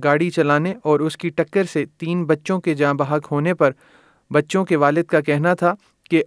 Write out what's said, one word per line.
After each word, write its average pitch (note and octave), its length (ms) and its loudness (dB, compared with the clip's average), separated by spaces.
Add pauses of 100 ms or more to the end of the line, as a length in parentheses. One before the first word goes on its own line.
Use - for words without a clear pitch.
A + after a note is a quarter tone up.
گاڑی D3+ 260 2
چلانے D#3 440 0 (100)
اور D3+ 160 2
اس D#3 180 -4
کی F3 120 -4
ٹکر E3 340 -2
سے D#3+ 220 -4 (120)
تین E3+ 280 -4
بچوں D#3+ 360 -2
کے D#3+ 120 -2
جاں C#3+ 200 0
بحق C#3+ 380 -2
ہونے D3+ 220 -2
پر D3 180 2 (600)
بچوں D3+ 340 0
کے F3+ 100 0
والد D3 280 2
کا E3 180 0
کہنا D3+ 320 0
تھا F3 200 0 (360)
کہ D#3+ 180 2